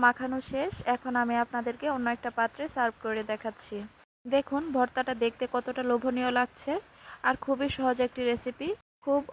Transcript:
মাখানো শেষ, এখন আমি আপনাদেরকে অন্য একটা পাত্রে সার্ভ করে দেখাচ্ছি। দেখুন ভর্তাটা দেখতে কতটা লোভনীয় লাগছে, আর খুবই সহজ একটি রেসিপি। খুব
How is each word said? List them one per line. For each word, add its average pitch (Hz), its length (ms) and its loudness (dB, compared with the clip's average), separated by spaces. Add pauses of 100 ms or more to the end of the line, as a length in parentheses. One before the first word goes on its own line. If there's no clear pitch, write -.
মাখানো 254 320 2 (120)
শেষ, 294 240 -2 (220)
এখন 254 260 -4
আমি 233 220 0
আপনাদেরকে 233 420 -4 (100)
অন্য 247 200 0
একটা 240 220 -6
পাত্রে 226 260 0 (120)
সার্ভ 233 180 2 (100)
করে 220 180 -2 (100)
দেখাচ্ছি। 214 440 -6 (500)
দেখুন 277 360 2 (140)
ভর্তাটা 254 380 2 (100)
দেখতে 233 200 0 (120)
কতটা 247 340 -2
লোভনীয় 247 480 2
লাগছে, 247 340 -2 (560)
আর 262 80 4 (100)
খুবই 277 220 2 (100)
সহজ 254 200 2 (100)
একটি 254 220 -6
রেসিপি। 247 400 -2 (360)
খুব 277 160 4 (120)